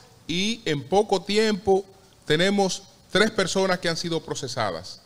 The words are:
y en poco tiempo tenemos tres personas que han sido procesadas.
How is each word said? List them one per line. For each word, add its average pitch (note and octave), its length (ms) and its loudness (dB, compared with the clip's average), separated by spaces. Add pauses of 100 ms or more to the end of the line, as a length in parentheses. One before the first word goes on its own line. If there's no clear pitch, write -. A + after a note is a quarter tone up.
(280)
y G3 380 -2
en D3 180 -2
poco G3 380 2
tiempo G3+ 640 0 (400)
tenemos F#3+ 580 2 (280)
tres G#3+ 200 4
personas F#3+ 480 0
que F3 100 -2
han E3 80 -2
sido E3 260 -4
procesadas. A2 840 -6